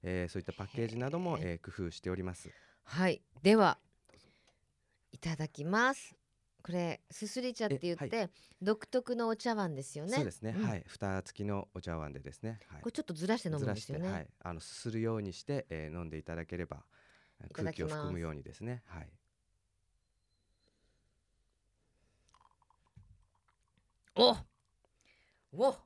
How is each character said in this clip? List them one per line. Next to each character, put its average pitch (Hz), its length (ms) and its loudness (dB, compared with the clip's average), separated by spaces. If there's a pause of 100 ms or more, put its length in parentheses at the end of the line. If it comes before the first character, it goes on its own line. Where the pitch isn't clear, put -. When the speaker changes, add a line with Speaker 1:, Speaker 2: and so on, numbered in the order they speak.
Speaker 1:
え 90 220 0
ー、 85 40 -4
そ - 80 -6
う 92 40 -4
い - 20 -8
っ - 20 -8
た - 60 -6
パ 95 140 -6
ッ - 100 -12
ケ 117 80 0
ー 117 60 0
ジ 110 80 -6
な 127 120 -2
ど 160 80 -2
も、 175 200 0
Speaker 2:
へ - 40 -2
え。 - 100 -2
Speaker 1:
え 85 120 -4
ー、 - 20 -14
工 92 220 -4
夫 82 40 -4
し - 100 -12
て 92 80 -2
お 90 60 0
り 92 80 -2
ま 90 120 -4
す。 - 140 -14 (340)
Speaker 2:
は 180 240 2
い、 - 140 2 (200)
で 196 140 10
は、 196 240 8 (320)
Speaker 1:
ど - 60 -20
う - 20 -20
ぞ。 - 80 -20 (840)
Speaker 2:
い - 40 -18
た 165 200 -2
だ 156 100 -2
き - 160 -8
ま 226 300 4
す。 - 200 -8 (500)
こ 170 100 -6
れ、 175 260 0 (100)
す - 180 -8
す 233 120 -4
り 247 140 -2
茶 226 140 0
っ - 20 2
て 139 140 2
言 170 120 2
っ - 20 -12
て、 143 140 -4
Speaker 1:
え、 226 80 0
は 202 60 2
い。 170 40 -6 (320)
Speaker 2:
独 214 220 4
特 247 320 0
の 233 140 2
お 226 80 2
茶 233 180 2
碗 185 180 0
で 139 100 -4
す - 140 -10
よ 147 80 -6
ね。 214 100 0
Speaker 1:
そ 269 60 4
う 127 40 2
で 92 60 0
す - 100 -12
ね。 110 160 -2
Speaker 2:
う 202 40 0
ん。 220 60 2
Speaker 1:
は 110 80 2
い。 90 100 -4
蓋 95 360 -2
付 - 220 -8
き 101 40 0
の 98 260 -2
お 92 60 -6
茶 85 180 -4
碗 76 140 -4
で 67 80 -10
で 69 140 -10
す - 100 -14
ね。 113 240 -6
は 78 120 -16
い。 - 20 -16
Speaker 2:
こ 233 80 -4
れ - 20 -10
ち - 80 -6
ょ - 20 -2
っ - 40 -2
と 185 80 -6
ず 160 120 -4
ら 220 120 2
し 226 60 -4
て - 40 -2
飲 156 60 0
む 147 80 0
ん 120 120 0
で 104 60 -4
す - 100 -12
よ 143 100 -2
ね。 175 60 -2
Speaker 1:
ず 190 60 -2
ら 87 80 -2
し 76 60 -8
て、 - 0 -
は - 0 -
い。 - 20 -20 (160)
あ 87 100 -6
の、 80 60 -6
す - 220 -14
す 117 100 -4
る 110 80 -2
よ 113 180 2
う 107 40 0
に 98 100 -4
し - 140 -12
て、 143 240 -2
え 78 240 -4
ー、 85 40 -6
飲 87 60 -4
ん 80 60 -6
で 78 80 -6
い 78 60 -8
た 82 120 -6
だ 82 100 -4
け 87 120 -8
れ 87 80 -2
ば、 - 180 -10 (640)
Speaker 2:
い - 80 -14
た - 100 -4
だ 95 80 0
き - 120 -4
ま - 40 0
す。 - 20 -2
Speaker 1:
空 - 0 -
気 - 40 -4
を - 20 -4
含 147 160 -2
む 87 80 -2
よ 82 120 -4
う - 20 -6
に 71 100 -8
で 69 100 -14
す - 120 -14
ね。 120 200 -6
は 87 140 -12
い。 76 100 -14 (4000)
Speaker 2:
お！ 233 220 8 (1160)
お！ 180 320 4